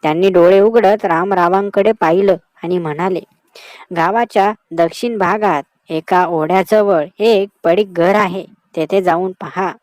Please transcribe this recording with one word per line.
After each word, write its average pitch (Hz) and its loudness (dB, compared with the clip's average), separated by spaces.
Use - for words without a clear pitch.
त्यांनी 170 0
डोळे 180 4
उघडत 214 2
रामरावांकडे 190 0
पाहिलं 190 0
आणि 175 -4
म्हणाले, 170 -4
"गावाच्या 202 0
दक्षिण 170 -2
भागात 190 -2
एका 180 0
ओढ्याजवळ 175 0
एक 208 0
पडीक 190 0
घर 175 0
आहे, 190 -2
तेथे 170 -2
जाऊन 180 0
पहा." 180 -6